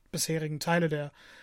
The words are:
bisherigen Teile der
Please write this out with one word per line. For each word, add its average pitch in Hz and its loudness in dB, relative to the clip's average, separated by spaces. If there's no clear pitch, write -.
bisherigen 156 -2
Teile 170 4
der 147 -4